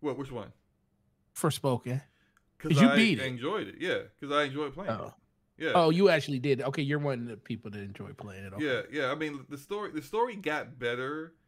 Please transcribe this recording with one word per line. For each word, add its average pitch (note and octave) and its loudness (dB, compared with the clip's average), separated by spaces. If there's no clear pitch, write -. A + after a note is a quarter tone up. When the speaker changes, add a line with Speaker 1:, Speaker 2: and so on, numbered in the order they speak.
Speaker 1:
What? C3+ -4
Which C3+ -10
one? G#2+ -10
Speaker 2:
Forspoken. C3 0
Speaker 1:
'Cause D#3 0
Speaker 2:
'Cause D3+ 8
you B3 12
Speaker 1:
I C#3+ 4
Speaker 2:
beat A3 6
it. C3 -2
Speaker 1:
enjoyed C3 -4
it. - -14
Yeah, D3 -2
'cause C#3+ -8
I D3 4
enjoyed C#3 -4
playing F3+ -6
Speaker 2:
Oh. - -8
Speaker 1:
it. D#3+ -6
Yeah. D#3 0
Speaker 2:
Oh, E3 6
you F#3 8
actually D3 2
did. C3+ 2
Okay, C#3 0
you're D3 0
one C#3 -2
of A#2+ -8
the A2 -10
people A2 -10
that G#2 -10
enjoy G2+ -12
playing G2 -14
it. F#2+ -14
Okay. D3+ -4
Speaker 1:
Yeah, B2 0
yeah. C3+ -2
I - -4
mean, D3 -6
the C#3+ -12
story, G3+ -8
the D3+ -8
story A3+ -2
got D3 -6
better C3 -6